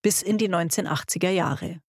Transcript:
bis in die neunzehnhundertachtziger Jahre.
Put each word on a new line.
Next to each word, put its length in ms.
bis 180
in 160
die 120
neunzehnhundertachtziger 840
Jahre. 580